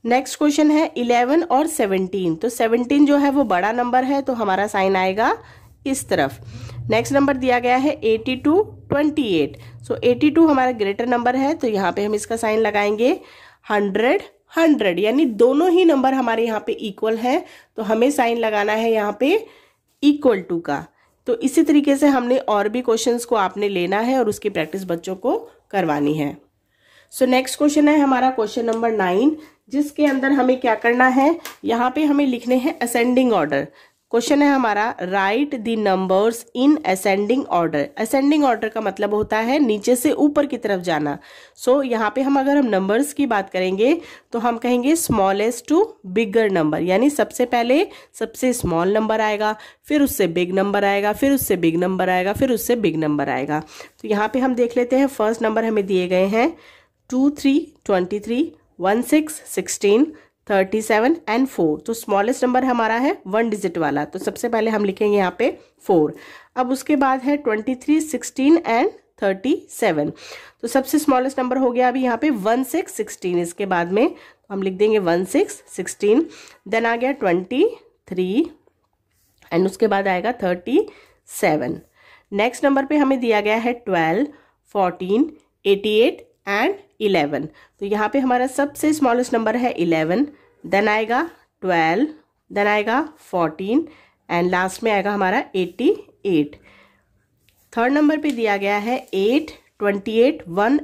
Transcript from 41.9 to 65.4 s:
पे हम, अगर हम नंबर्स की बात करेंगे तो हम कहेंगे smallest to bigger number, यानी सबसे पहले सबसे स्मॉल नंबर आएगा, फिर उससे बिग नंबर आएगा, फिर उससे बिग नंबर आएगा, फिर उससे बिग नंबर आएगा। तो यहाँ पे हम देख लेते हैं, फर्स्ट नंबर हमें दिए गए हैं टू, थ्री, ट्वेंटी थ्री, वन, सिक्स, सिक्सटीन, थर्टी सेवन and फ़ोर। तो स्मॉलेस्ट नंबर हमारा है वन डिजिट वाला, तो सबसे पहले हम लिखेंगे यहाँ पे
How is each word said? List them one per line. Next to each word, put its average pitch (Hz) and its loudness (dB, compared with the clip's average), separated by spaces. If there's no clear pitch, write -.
पे 262 0
हम, 277 2
अगर 277 2
हम 277 4
नंबर्स 208 0
की 277 -2
बात 202 -2
करेंगे 190 0
तो 233 -4
हम 233 0
कहेंगे 247 2
smallest 208 0
to 339 4
bigger 220 2
number, 156 0
यानी 196 2
सबसे 240 -2
पहले 247 0
सबसे 233 -2
स्मॉल 180 0
नंबर 220 0
आएगा, 214 -2
फिर 294 2
उससे 226 2
बिग 180 -2
नंबर 202 0
आएगा, 202 0
फिर 277 0
उससे 254 0
बिग 165 2
नंबर 185 0
आएगा, 185 0
फिर 254 0
उससे 240 0
बिग 175 -2
नंबर 147 -2
आएगा। 143 -2
तो 220 -12
यहाँ 208 0
पे 262 0
हम 254 0
देख 233 0
लेते 247 0
हैं, 277 4
फर्स्ट 226 -2
नंबर 226 0
हमें 214 0
दिए 185 0
गए 185 2
हैं 233 0
टू, 262 2
थ्री, 285 0
ट्वेंटी 190 0
थ्री, 240 -4
वन, 202 0
सिक्स, 302 0
सिक्सटीन, 208 0
थर्टी 196 0
सेवन 226 2
and 247 0
फ़ोर। 156 -2
तो 233 -8
स्मॉलेस्ट 220 -2
नंबर 254 2
हमारा 226 0
है 277 0
वन 220 0
डिजिट 190 -4
वाला, 147 -2
तो 190 -12
सबसे 220 -6
पहले 220 0
हम 208 0
लिखेंगे 202 0
यहाँ 180 0
पे 254 0